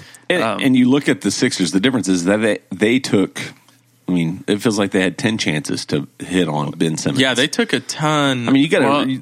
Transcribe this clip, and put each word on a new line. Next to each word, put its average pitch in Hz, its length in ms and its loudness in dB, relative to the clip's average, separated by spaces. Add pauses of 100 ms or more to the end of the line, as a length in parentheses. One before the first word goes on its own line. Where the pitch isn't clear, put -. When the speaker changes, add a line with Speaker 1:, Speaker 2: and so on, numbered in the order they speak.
(300)
Speaker 1:
And, 180 120 2
Speaker 2:
Um, 104 200 -2
Speaker 1:
and 131 140 2
you 123 140 6
look 143 180 2
at - 140 0
the 104 100 0
Sixers, 98 400 0
the 95 80 2
difference 107 280 0
is 92 180 2
that 98 120 2
they, 107 220 0 (120)
they 107 280 2
took, - 420 0 (680)
I 92 60 0
mean, 85 340 0
it 104 140 2
feels 107 180 0
like 98 120 0
they 98 100 2
had 90 160 0
ten 110 200 -2
chances - 500 -4
to 71 200 -2 (120)
hit 90 280 0
on 73 240 -4
Ben 82 260 -2
Simmons. 76 220 -2
Speaker 3:
Yeah, 131 140 2
they 123 140 0
took 226 260 -2
a 123 80 -2
ton. 143 680 -2
Speaker 1:
I 123 40 2
mean, 135 120 6
you 139 60 0
gotta, 175 160 2
Speaker 2:
Well, 143 220 0
Speaker 1:
you, 131 140 -4